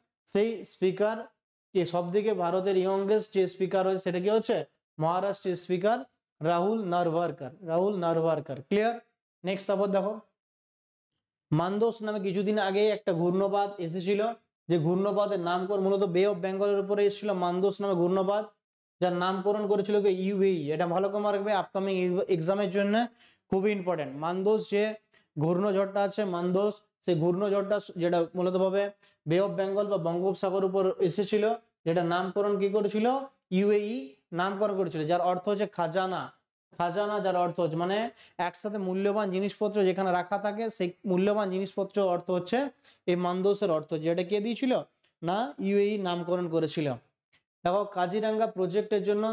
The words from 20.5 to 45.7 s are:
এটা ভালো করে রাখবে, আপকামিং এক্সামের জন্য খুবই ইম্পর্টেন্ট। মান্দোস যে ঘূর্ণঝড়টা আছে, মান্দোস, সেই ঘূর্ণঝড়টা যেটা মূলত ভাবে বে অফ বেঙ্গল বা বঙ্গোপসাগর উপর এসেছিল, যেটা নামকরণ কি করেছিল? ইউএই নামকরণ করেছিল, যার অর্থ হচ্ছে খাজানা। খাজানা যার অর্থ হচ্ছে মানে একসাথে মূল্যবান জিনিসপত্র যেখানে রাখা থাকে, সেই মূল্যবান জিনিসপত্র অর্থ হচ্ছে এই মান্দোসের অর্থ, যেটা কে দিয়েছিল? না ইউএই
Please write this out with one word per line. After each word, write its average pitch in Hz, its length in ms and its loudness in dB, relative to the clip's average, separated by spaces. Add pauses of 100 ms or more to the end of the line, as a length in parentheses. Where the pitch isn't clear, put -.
এটা 170 200 0
ভালো 190 180 2
করে 208 220 0
রাখবে, 202 180 -2 (100)
আপকামিং 196 320 -4 (420)
এক্সামের 190 400 0
জন্য 202 180 2 (560)
খুবই 196 280 2
ইম্পর্টেন্ট। 165 340 -4 (120)
মান্দোস 190 360 0 (120)
যে 202 100 2 (540)
ঘূর্ণঝড়টা 190 720 0
আছে, 214 140 -4 (140)
মান্দোস, 185 380 0 (300)
সেই 175 180 2
ঘূর্ণঝড়টা 196 540 2 (260)
যেটা 175 160 2 (200)
মূলত 180 260 0
ভাবে 190 180 2 (480)
বে 170 140 4
অফ 190 160 -2
বেঙ্গল 196 320 0
বা 196 140 0
বঙ্গোপসাগর 185 640 0
উপর 190 140 2 (240)
এসেছিল, 208 360 0 (420)
যেটা 170 160 2 (100)
নামকরণ 190 480 0
কি 196 160 2
করেছিল? 208 300 0 (520)
ইউএই 208 320 2 (500)
নামকরণ 196 400 -2
করেছিল, 160 300 -2
যার 175 200 2
অর্থ 180 220 -2
হচ্ছে 202 140 0 (100)
খাজানা। 175 460 -2 (560)
খাজানা 202 460 0
যার 185 200 0
অর্থ 170 180 -2
হচ্ছে 160 220 0
মানে 190 120 0 (520)
একসাথে 208 380 -8
মূল্যবান 196 400 0 (100)
জিনিসপত্র 202 400 -2 (120)
যেখানে 185 300 0
রাখা 180 260 -2
থাকে, 208 200 -2 (120)
সেই 180 120 -2 (220)
মূল্যবান 202 440 2
জিনিসপত্র 190 420 -4 (180)
অর্থ 175 120 -4 (100)
হচ্ছে 180 220 0 (520)
এই 180 60 2 (100)
মান্দোসের 190 500 2
অর্থ, 151 140 -6 (140)
যেটা 170 260 0
কে 208 140 0
দিয়েছিল? 247 280 -2 (500)
না 175 160 -2 (280)
ইউএই 202 260 2 (160)